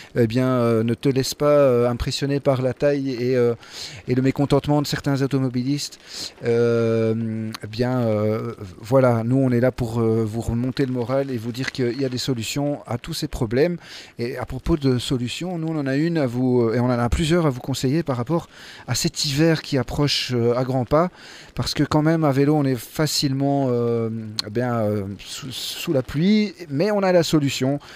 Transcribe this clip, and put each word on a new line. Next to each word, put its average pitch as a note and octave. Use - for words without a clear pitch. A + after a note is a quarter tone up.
Eh B2
bien, B2
euh, A#2
ne A#2
te A#2
laisse C3
pas, D3
euh, C3+
impressionner C3+
par C3+
la B2+
taille C#3+
et, B2
euh, A#2+
et B2+
le B2+
mécontentement C#3+
de C#3+
certains C#3
automobilistes. C3
Euh, A2+
eh -
bien, B2
euh, A2
voilà, A#2+
nous, B2
on C3+
est A#2+
là B2+
pour, A#2
euh, A2+
vous A2
remonter A#2+
le B2+
moral B2+
et B2+
vous A2+
dire B2+
qu'il A#2+
y C3+
a B2+
des B2
solutions C#3
à A#2
tous -
ces D3+
problèmes. C#3
Et A#2+
à A#2+
propos D3
de C3+
solutions, C#3+
nous, D#3+
on D#3+
en C#3+
a C3
une D#3+
à C#3+
vous, B2
euh, A2+
et B2
on A#2+
en B2+
a A#2+
plusieurs E3
à D3
vous B2+
conseiller C#3
par C3+
rapport D3
à A#2+
cet -
hiver D3+
qui -
approche, -
euh, A#2+
à C3
grands B2+
pas, E3
parce -
que D3
quand D3+
même D#3+
à C#3+
vélo C#3+
on D3
est C3
facilement, C#3
euh, A#2
eh G#2+
bien, A#2+
euh, G#2+
sous, -
sous -
la C3+
pluie, G3
mais D#3+
on G3+
a F#3
la F3
solution C#3